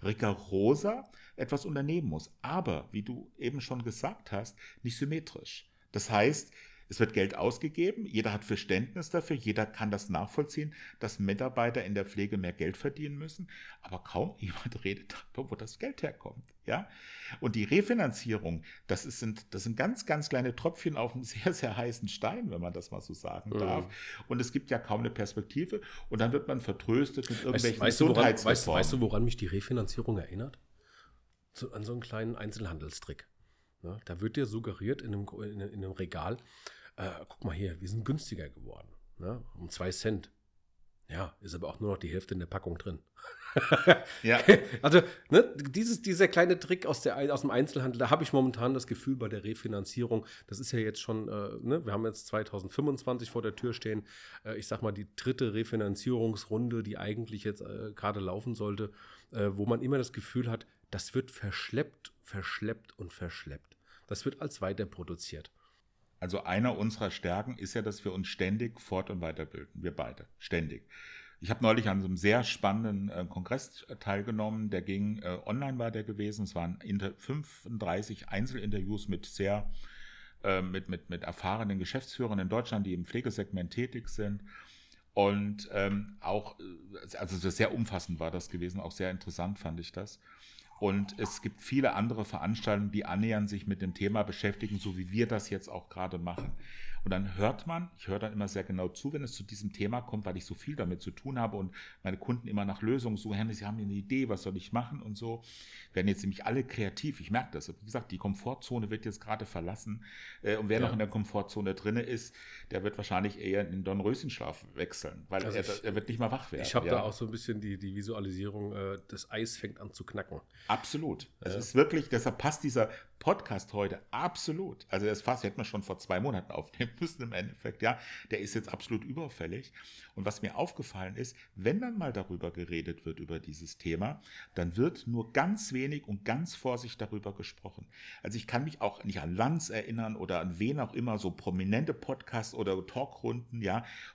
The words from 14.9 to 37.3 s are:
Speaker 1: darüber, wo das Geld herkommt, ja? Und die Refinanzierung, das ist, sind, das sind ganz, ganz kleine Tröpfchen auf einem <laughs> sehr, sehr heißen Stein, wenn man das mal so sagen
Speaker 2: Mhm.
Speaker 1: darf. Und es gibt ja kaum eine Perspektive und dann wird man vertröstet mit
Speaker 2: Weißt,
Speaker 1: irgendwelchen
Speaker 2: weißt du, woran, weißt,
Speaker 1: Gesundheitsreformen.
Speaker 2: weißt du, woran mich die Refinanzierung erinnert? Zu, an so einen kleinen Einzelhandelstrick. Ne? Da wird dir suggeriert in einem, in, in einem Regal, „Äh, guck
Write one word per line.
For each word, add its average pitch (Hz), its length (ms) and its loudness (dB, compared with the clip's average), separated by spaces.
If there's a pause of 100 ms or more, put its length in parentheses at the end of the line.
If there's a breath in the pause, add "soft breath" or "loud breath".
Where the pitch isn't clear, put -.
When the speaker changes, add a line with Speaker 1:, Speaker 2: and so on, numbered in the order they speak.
Speaker 1:
darüber, - 180 -4
wo - 40 -4
das - 240 -12
Geld 269 240 -6
herkommt, - 500 -8 (120)
ja? 185 220 0 (540 loud breath)
Und 110 140 2
die 107 100 4
Refinanzierung, 117 1000 2 (240 loud breath)
das - 180 0
ist, - 140 -8
sind, 110 340 -6
das 98 100 -4
sind 117 120 -2
ganz, 175 300 0
ganz 151 240 0
kleine 123 260 2
Tröpfchen - 400 0
auf 120 180 0
einem 127 100 -6
<laughs> - 20 -8
sehr, 135 280 0
sehr 110 220 -2
heißen 120 320 -2
Stein, 202 440 -2
wenn 85 100 -4
man 87 120 -4
das 87 180 -8
mal 98 100 -6
so - 120 -12
sagen 90 400 -8
Speaker 2:
Mhm. 107 60 2
Speaker 1:
darf. 110 260 2 (420 loud breath)
Und 123 140 0
es - 100 0
gibt - 200 -2
ja 120 80 2
kaum 107 220 0
eine 117 80 0
Perspektive 110 720 -2 (280 loud breath)
und 113 120 0
dann 117 100 6
wird 143 160 2
man 131 140 0
vertröstet 123 680 2
mit 117 100 -2
Speaker 2:
Weißt, - 60 -4
Speaker 1:
irgendwelchen 120 360 4
Speaker 2:
weißt 120 200 6
du, - 60 12
woran, 117 160 10
weißt, 113 140 10
Speaker 1:
Gesundheitsreformen. 101 420 6
Speaker 2:
weißt 95 140 6
du, 127 80 4
woran 107 240 6
mich 120 120 2
die 98 100 -2
Refinanzierung 107 680 0
erinnert? 101 400 -6 (960 soft breath)
Zu, - 200 -10
an 107 100 -6
so 107 80 -6
einen 120 100 -4
kleinen 113 340 -4
Einzelhandelstrick. 82 920 -6 (540)
Ne? 90 240 -8
Da 87 160 -6
wird 113 160 -2
dir 139 80 4
suggeriert 110 560 -2
in 110 120 -4
einem, 101 140 -2 (160)
in, 104 160 -8
in 101 240 -6
einem 95 100 -6
Regal, 92 440 -4 (600 loud breath)
„Äh, 95 120 -4 (200)
guck - 160 -12